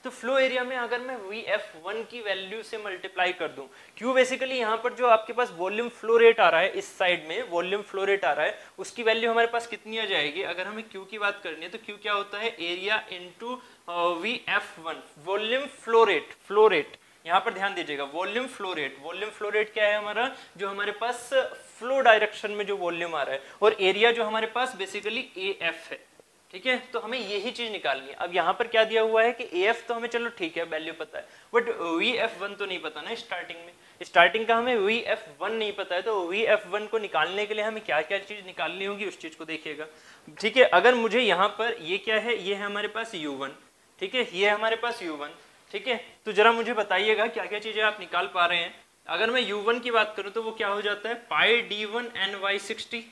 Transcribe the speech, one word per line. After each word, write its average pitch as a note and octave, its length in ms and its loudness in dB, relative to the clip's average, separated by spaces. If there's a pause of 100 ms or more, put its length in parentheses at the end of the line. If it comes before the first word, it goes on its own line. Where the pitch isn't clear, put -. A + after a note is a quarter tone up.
तो B3+ 60 -8
flow B3+ 280 0
area B3+ 260 4
में B3+ 120 -4
अगर A#3+ 240 -2
मैं B3+ 180 -8
वी G#3 300 -8
एफ़ G3+ 180 0 (160)
वन A3 280 -6
की A#3 100 -12
value G3 420 -6
से G#3+ 160 -10
multiply F#3 540 -2
कर D#3+ 160 -4
दूं, C#3 160 -10 (340)
क्यों B3 160 -2
basically B3+ 380 4
यहाँ A3+ 320 0
पर B3 100 0
जो B3 140 2
आपके A3 240 6
पास A3 240 0
volume G#3 340 -4
flow A3+ 280 2
rate A3+ 220 8
आ F3+ 80 8
रहा D#3+ 120 6
है F#3+ 180 2
इस - 80 -8 (120)
side F3 300 0
में, G3 220 -4
volume F#3 320 -2
flow G3 220 -6
rate G3 200 2
आ D#3 80 2
रहा D3+ 140 2
है, G#3 120 -4 (200)
उसकी G3 240 -10
value A3+ 280 2
हमारे A#3 160 4
पास A#3 200 -4
कितनी A3 320 -10
आ A3 60 -4
जाएगी? E3 380 -2
अगर F3+ 240 -6
हमें G#3+ 220 -10
Q F#3+ 160 -14
की G#3+ 140 -12
बात G3+ 240 -2
करनी D#3+ 200 -8
है F3+ 60 -10
तो G#3+ 100 -12
Q G#3 240 -14
क्या G#3+ 100 -2
होता G3+ 260 -4
है, A3+ 120 -2
Area F#3 600 -4
into, F#3 460 -12 (320)
अ, F3 140 -2 (200)
V A3+ 120 -2 (140)
F G3 320 -4
one, D#3 220 -10 (220)
volume A3 420 -2 (180)
flow A3+ 200 8
rate, E3+ 300 2 (140)
flow G#3+ 200 8
rate। E3+ 280 2 (300)
यहाँ F3+ 140 4
पर A3 140 -4
ध्यान G3 200 -2
दीजिएगा, D3 380 -4
volume G3+ 360 -4
flow F#3+ 260 -8
rate, C3+ 280 -4
Volume F#3 280 -8
फ्लो G#3 200 -8
rate G#3+ 240 0
क्या G#3+ 120 2
है G#3 100 4
हमारा, G#3+ 340 -2 (260)
जो G3 120 -4
हमारे G3+ 320 -4
पास A#3+ 280 -4 (500)
फ्लो C4 220 0
डायरेक्शन G#3+ 500 4
में G#3 160 -6
जो G3+ 100 -4
volume F3 380 -4
आ D3 80 -2
रहा C3 120 -4
है, - 80 -6 (200)
और G#3+ 180 6
area G#3 320 6
जो A#3 120 0
हमारे A3 240 -2
पास B3 300 -4
basically A3 440 -6 (160)
एएफ़ E3+ 520 -4
है, - 140 -12 (480)
ठीक F#3 140 -8
है, B3+ 100 2 (160)
तो A3+ 80 -2
हमें A3+ 180 -6
यही G#3 320 -4
चीज A#3 220 -8
निकालनी C#3 360 -4
है। C#3+ 60 -14
अब F3+ 200 -6
यहाँ F3 200 4
पर A#3 140 -2
क्या A3 160 4
दिया A3 180 2
हुआ A3 200 4
है A#3+ 100 4
कि A#3+ 220 -8
एएफ़ G#3+ 340 0
तो A#3 60 -2
हमें A#3 140 -6
चलो A#3 220 -4
ठीक E3 260 -6
है E3 80 -2
value D#3+ 300 -8
पता D#3 240 -12
है, - 80 -12 (280)
but A#3 140 4 (120)
वीएफ़ F#3 600 0
वन G3+ 140 -6
तो G3 120 -6
नहीं F#3 140 -6
पता D3+ 220 -10
ना G3+ 120 -8
starting F3 440 -10
में, E3+ 140 -20 (280)
Starting F3+ 460 6
का A3+ 100 6
हमें A#3+ 200 2
वीएफ़ G#3+ 480 0 (160)
वन G3+ 120 -4
नहीं G#3+ 200 -2
पता F#3+ 220 -6
है, F#3 80 -2
तो G3+ 260 0
वीएफ़ G#3 400 2
वन G#3 180 -4
को A3+ 120 -2
निकालने F#3+ 480 0
के G#3 80 -6
लिए G#3+ 100 -2
हमें A3 200 -6
क्या D#3 180 0
क्या G3 180 -4
चीज G3 260 -14
निकालनी F3 380 -6
होगी G3+ 220 -6
उस E3+ 140 -10
चीज - 140 -12
को D#3+ 100 -14
देखिएगा। D#3 420 -10 (540)
ठीक G#3+ 160 0
है, B3+ 80 12
अगर G3+ 300 8
मुझे A3+ 260 2
यहाँ G3 280 4 (100)
पर A3+ 240 -2
ये F3 160 -4
क्या A3 200 0
है, A3 200 -2
ये F#3+ 160 -4
है G3 80 -6
हमारे G#3 280 -4
पास A3 240 -8
यू D3+ 200 -6
वन, C3+ 200 -8 (440)
ठीक F#3 160 -6
है, A#3+ 180 0
ये F#3+ 140 2
है G#3 80 4
हमारे A3 220 0
पास A3+ 260 -4
यू D#3+ 140 -6
वन, D3 140 -8 (440)
ठीक G3+ 140 -6
है, A3+ 120 -2 (260)
तो G#3+ 60 -6
जरा G#3+ 200 8
मुझे A#3 220 -2
बताइएगा G#3 540 2
क्या A3+ 180 -6
क्या G#3 140 -6
चीजें G#3+ 220 -2
आप G#3 180 2
निकाल F3 340 -2
पा F3 120 4
रहे F3 120 2
हैं। E3+ 160 -4 (320)
अगर G3+ 240 0
मैं B3+ 100 2
यू G#3 200 -2
वन A#3 200 2
की A#3+ 100 -4
बात G#3+ 260 2
करूँ G3 160 -8
तो A3+ 100 -4
वो A3 100 -6
क्या G#3+ 160 -2
हो G3+ 140 -2
जाता G#3 260 -4
है, A#3 60 -4 (160)
पाई G#3 320 6
डी G#3 240 -6
वन A#3 320 -6
एन G3 180 -2
वाई G3 240 -2
सिक्सटी - 400 -8 (100)